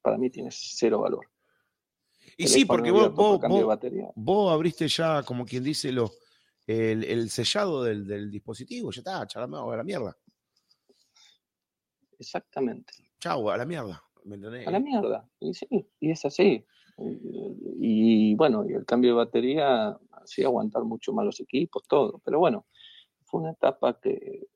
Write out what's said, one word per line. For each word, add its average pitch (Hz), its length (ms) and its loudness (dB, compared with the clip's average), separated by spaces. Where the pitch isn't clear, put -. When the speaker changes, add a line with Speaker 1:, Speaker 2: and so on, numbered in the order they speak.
Speaker 1:
Para 110 160 0
mí 127 140 -2
tiene - 200 -12
cero - 500 -2
valor. - 260 -4
Speaker 2:
Y - 100 -4
Speaker 1:
Teléfono - 80 6
Speaker 2:
sí, 269 100 8
porque 233 260 2
vos, 202 120 8
Speaker 1:
abierto - 140 4
por 208 160 6
Speaker 2:
vos, 185 80 4
Speaker 1:
cambio - 180 2
de 220 60 4
Speaker 2:
vos, 110 40 2
Speaker 1:
batería. - 480 -4
Speaker 2:
vos 180 360 2
abriste 160 360 0
ya, 160 360 0
como 123 200 -6
quien 123 180 -6
dice, 143 300 -4
lo, 117 180 0
el, 110 380 0
el 110 240 -2
sellado 156 560 -2
del, 104 220 -4
del 104 240 -8
dispositivo. 127 600 -12
Ya 117 80 -12
está, 196 260 -8
chao, 123 440 -10
a 117 60 -6
la 120 80 -6
mierda. 147 320 -6
Speaker 1:
Exactamente. - 760 -8
Speaker 2:
Chau, 143 300 -2
a 98 60 0
la 120 80 -2
mierda, 139 380 -8
¿me 101 120 -16
entendés? 113 300 -12
Speaker 1:
A - 40 -4
la 196 100 0
mierda, 208 480 -2
y - 140 -6
sí, - 120 -12
y 151 100 0
es 160 140 -4
así. 147 400 2
Y, - 1300 2
y - 20 6
bueno, 110 340 2
y - 60 -4
el 104 100 -4
cambio 123 260 4
de 117 60 4
batería 120 840 2
hacía - 340 -4
aguantar 113 380 0
mucho 113 280 -6
más 107 120 0
los 104 160 -4
equipos, - 480 -4
todo. 131 360 2
Pero 143 140 -2
bueno, 147 280 0
fue 170 160 -6
una 160 120 -6
etapa 127 480 0
que - 560 -6